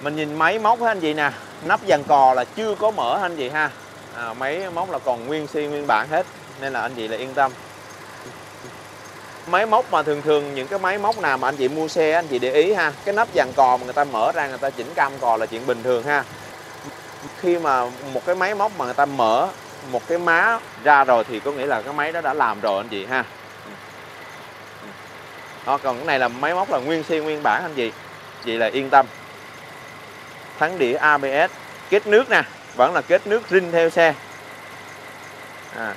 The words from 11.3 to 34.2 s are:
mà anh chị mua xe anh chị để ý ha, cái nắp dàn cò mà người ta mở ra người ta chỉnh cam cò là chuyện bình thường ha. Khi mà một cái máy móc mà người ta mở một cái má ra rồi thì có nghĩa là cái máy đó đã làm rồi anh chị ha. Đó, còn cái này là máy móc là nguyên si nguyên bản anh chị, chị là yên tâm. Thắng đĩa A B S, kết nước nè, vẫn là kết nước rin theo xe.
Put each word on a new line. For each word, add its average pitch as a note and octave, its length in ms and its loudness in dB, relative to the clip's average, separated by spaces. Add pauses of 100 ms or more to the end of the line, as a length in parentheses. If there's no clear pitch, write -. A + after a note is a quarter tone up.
mà C3 100 0
anh C#3+ 80 0
chị C3+ 120 2
mua D#3 200 -2
xe D#3 240 2
anh E3 160 2
chị C3 120 -2
để B2+ 120 0
ý D#3 220 6
ha, E3 200 2 (120)
cái G3 100 0
nắp A3+ 200 2
dàn C#3 200 4
cò B2+ 220 6
mà B2 60 -4
người B2 100 -8
ta D3 100 2
mở C3 280 2
ra D#3 160 -2
người C3 100 -8
ta C3+ 120 -2
chỉnh C3 260 -8
cam C#3+ 160 2 (100)
cò A#2 160 4
là A2 80 0
chuyện A2+ 220 -6
bình A#2 160 -2
thường B2 200 2
ha. C#3+ 200 2 (1120)
Khi F3 220 0
mà C3+ 260 2 (280)
một B2 120 -4
cái F3 100 0
máy F#3+ 200 0
móc G#3 220 0
mà C#3 80 -2
người B2 80 -4
ta C#3+ 120 4
mở C3+ 440 2 (420)
một B2 160 -4
cái E3+ 100 0
má F3 420 4 (240)
ra C#3 200 8
rồi B2 200 6
thì A2+ 160 -4
có C#3 120 -2
nghĩa C#3 140 -4
là B2 160 0
cái C3+ 120 -8
máy D3+ 180 -2
đó E3+ 100 -6
đã C#3 120 -2
làm A2+ 280 0
rồi G2+ 160 2
anh A2 120 -4
chị G2 160 -6
ha. B2+ 180 -2 (2500)
Đó, C3+ 120 0
còn C3 200 -2
cái C#3 80 -8
này C#3+ 140 2
là B2 80 2
máy C3+ 260 -2
móc F#3 180 0
là C#3 80 2
nguyên D#3 240 -2
si D#3+ 160 -2
nguyên D3+ 240 -4
bản B2 180 2
anh D#3+ 140 -6
chị, A#2 160 -2 (540)
chị A2+ 120 -2
là A2+ 100 2
yên C3+ 220 -2
tâm. C3+ 160 8 (1600)
Thắng F3 180 0
đĩa B2 140 4
A D3 240 4
B C#3 80 -2
S, D3 260 2 (380)
kết G#3 180 2
nước A3 220 6
nè, F3 140 4 (320)
vẫn C3 180 6
là D3+ 80 2
kết F#3 260 2
nước G#3+ 220 0
rin F3+ 220 2
theo E3 180 4
xe. E3 240 6 (1600)